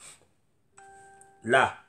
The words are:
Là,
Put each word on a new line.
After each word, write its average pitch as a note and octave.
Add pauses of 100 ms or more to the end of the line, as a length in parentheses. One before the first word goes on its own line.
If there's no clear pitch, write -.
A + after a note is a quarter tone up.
(1400)
Là, A#2 (120)